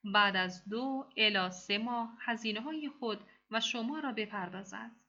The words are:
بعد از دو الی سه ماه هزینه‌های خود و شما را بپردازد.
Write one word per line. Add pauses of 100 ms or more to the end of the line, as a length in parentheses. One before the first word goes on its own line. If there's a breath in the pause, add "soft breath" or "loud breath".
بعد
از
دو
الی
سه
ماه
هزینه‌های
خود (240 loud breath)
و
شما
را
بپردازد. (180)